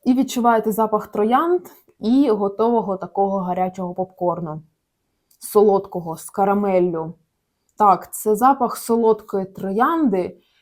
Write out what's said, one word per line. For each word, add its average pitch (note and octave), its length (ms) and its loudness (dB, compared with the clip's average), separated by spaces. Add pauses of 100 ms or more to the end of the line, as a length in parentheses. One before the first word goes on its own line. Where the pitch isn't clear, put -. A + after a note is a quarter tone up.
і B3+ 80 4
відчуваєте A#3 580 2
запах G#3+ 360 -2
троянд C#4+ 540 0 (380)
і C4 300 2
готового G3+ 680 0
такого G3 400 -2
гарячого F#3 560 -4
попкорну. E3+ 680 -6 (800)
Солодкого, G3 800 0
з - 120 -18
карамеллю. F#3 840 0 (640)
Так, F#3+ 360 2
це G#3+ 220 -2
запах B3+ 420 2
солодкої A3 680 -2
троянди, G3 920 -2 (240)